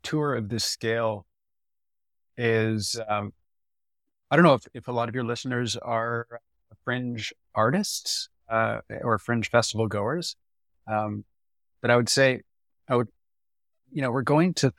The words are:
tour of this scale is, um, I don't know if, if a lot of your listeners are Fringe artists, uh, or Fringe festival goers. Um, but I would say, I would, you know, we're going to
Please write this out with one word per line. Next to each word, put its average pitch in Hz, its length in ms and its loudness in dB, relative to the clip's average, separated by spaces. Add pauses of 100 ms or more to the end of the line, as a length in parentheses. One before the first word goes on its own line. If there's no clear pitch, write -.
tour 147 320 -2
of 110 140 -4
this 113 140 -4
scale 113 600 -2 (1120)
is, 113 680 0
um, 104 260 -2 (960)
I 143 60 2
don't 170 100 8
know 151 80 8
if, 120 200 0
if 117 140 -12
a 131 40 -6
lot 117 180 -2
of 110 60 -10
your 127 80 -2
listeners 120 540 -4
are 117 500 -4 (560)
Fringe 123 500 -4 (220)
artists, - 720 0 (200)
uh, 113 320 0 (200)
or 117 160 0
Fringe 117 320 -4
festival 113 380 2
goers. 107 480 -4 (520)
Um, 107 360 -4 (580)
but 120 100 2
I 120 40 8
would 120 140 4
say, 135 320 4 (460)
I 131 80 0
would, 120 120 2 (840)
you 165 120 -4
know, 127 80 0
we're 131 100 0
going 156 340 4
to 131 240 2